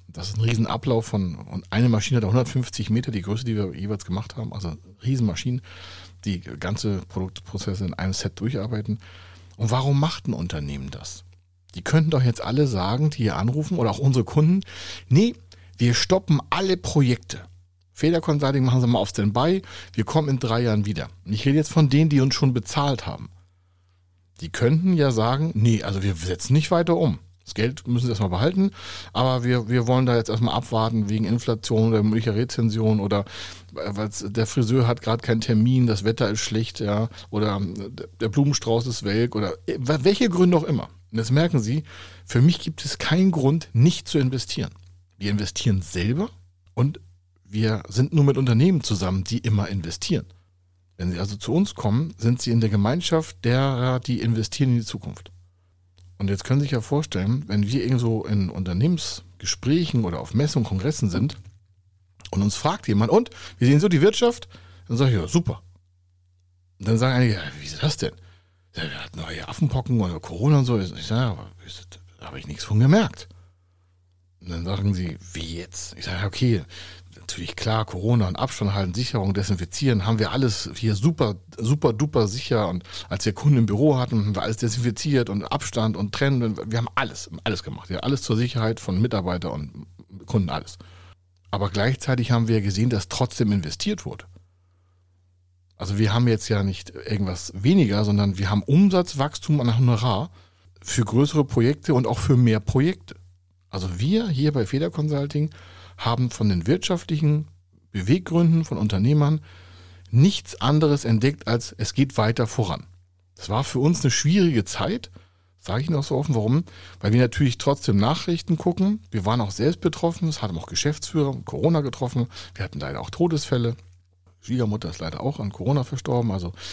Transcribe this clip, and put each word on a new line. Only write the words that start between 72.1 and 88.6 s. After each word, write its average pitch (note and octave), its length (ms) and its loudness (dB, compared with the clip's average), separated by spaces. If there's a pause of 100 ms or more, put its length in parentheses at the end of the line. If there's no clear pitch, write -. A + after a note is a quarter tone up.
da - 80 -16
hab - 80 -14
ich C#2+ 120 -14
nichts D2+ 180 -10
von G#2+ 140 2
gemerkt.“ D#3+ 500 4 (1120)
Und F2+ 120 -14
dann E2 120 -8
sagen G2 300 0
sie, F2+ 240 -4 (160)
„Wie E2 240 -8
jetzt?“ - 400 -10
Ich - 80 -12
sag, F2+ 160 -4
Ja, G2+ 60 -2
okay, A2+ 340 2 (580)
natürlich - 360 -10
klar, A2 300 -2
Corona G#2+ 420 0
und F2+ 80 -4
Abstand G#2 380 -2
halten, F#2+ 200 -2
Sicherung, G2+ 400 -2
desinfizieren, G2 720 0
haben A2+ 140 0
wir G#2 120 -2
alles B2+ 440 0
hier A2 200 0
super, A#2 400 0 (220)
super B2 360 2
duper B2 340 0
sicher. G#2+ 400 -2
Und F2 160 -4 (260)
als G2+ 160 -4
wir G#2+ 80 0
Kunden D3 240 4
im A#2 80 4
Büro B2+ 320 2
hatten, A#2 280 0
haben G#2 100 -2
wir - 80 -4
alles A2 140 -4
desinfiziert A#2+ 720 0
und G2 140 -2
Abstand A2 540 -2
und G2+ 160 -4
Trennen. C#3 300 0
Und A2 280 -4
wir A#2 60 -2
haben A#2 180 -4
alles, - 340 -6 (140)
alles G2+ 200 -4
gemacht. - 260 -12
Ja, F#2 100 -6
alles C3+ 220 -2
zur A2 160 0
Sicherheit A2+ 420 -2